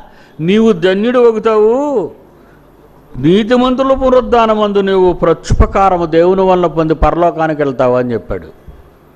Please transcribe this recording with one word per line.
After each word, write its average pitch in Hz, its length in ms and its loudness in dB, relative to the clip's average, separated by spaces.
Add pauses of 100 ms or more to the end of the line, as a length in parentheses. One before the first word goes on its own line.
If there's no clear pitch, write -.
(400)
నీవు 214 320 2
ధన్యుడు 208 580 0
అవుతావు. 226 800 0 (1040)
నీతిమంతుల 247 760 0
పునరుద్ధానమందు 226 840 0
నీవు 190 340 2
ప్రత్యుపకారము 175 960 0
దేవుని 175 360 2
వల్ల 180 240 2
పొంది 160 280 -2
పరలోకానికి 156 680 -2
వెళ్తావు" 127 340 0
అని 123 160 -2
చెప్పాడు. 98 360 -8 (680)